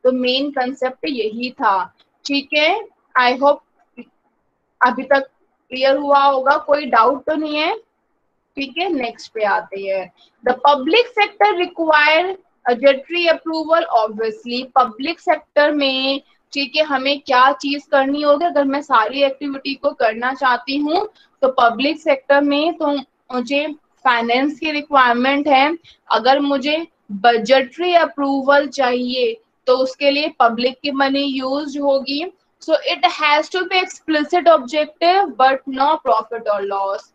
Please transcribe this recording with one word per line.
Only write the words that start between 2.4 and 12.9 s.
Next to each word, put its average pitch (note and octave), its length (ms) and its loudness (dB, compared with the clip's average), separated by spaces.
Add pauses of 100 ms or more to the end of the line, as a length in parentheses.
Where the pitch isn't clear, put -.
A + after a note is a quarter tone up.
है। D#4+ 260 2 (360)
I B3 220 2
hope C#4+ 220 2 (1200)
अभी B3 220 0
तक C4+ 240 0 (440)
clear C4 260 2
हुआ C#4+ 260 2
होगा, C#4 340 2
कोई D4 280 -2
डाउट B3 400 2
तो D#4 100 -2
नहीं D4+ 220 -4
है, E4 180 -2
ठीक - 1000 -16
है। F#4 160 -2
Next A#3+ 400 -8
पे G#3+ 120 -4
आते F#3+ 360 -4
हैं, F#3+ 300 -6 (320)
the B3 120 0 (120)
public D4+ 520 2
sector G#4 380 2
require D#4+ 760 2 (300)
budgetary C#4 680 0